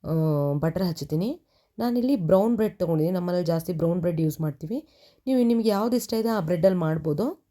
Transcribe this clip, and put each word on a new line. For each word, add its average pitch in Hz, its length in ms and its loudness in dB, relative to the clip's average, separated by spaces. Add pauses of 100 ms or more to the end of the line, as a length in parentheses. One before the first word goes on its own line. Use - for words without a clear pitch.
ಆ, 156 100 -4 (500)
ಬಟರ್ 180 260 -2
ಹಚ್ತೀನಿ. 156 400 -4 (480)
ನಾನಿಲ್ಲಿ 240 380 0 (140)
ಬ್ರೌನ್ 208 280 4
ಬ್ರೆಡ್ 214 220 0
ತೊಗೊಂಡಿದ್ದೀನಿ, 165 380 0
ನಮ್ಮನೇಲಿ 175 340 -2
ಜಾಸ್ತಿ 165 200 -2 (100)
ಬ್ರೌನ್ 170 220 0
ಬ್ರೆಡ್ 170 200 -2
ಯೂಸ್ 156 220 0
ಮಾಡ್ತೀವಿ. 156 320 -6 (500)
ನೀವು, 262 100 2 (140)
ನಿಮ್ಗೆ 226 240 2
ಯಾವ್ದು 226 260 0
ಇಷ್ಟ - 200 -8
ಇದೆ 226 160 0
ಆ - 100 0
ಬ್ರೆಡ್ಡಲ್ಲಿ 180 380 2
ಮಾಡ್ಬೋದು. 160 400 -2 (260)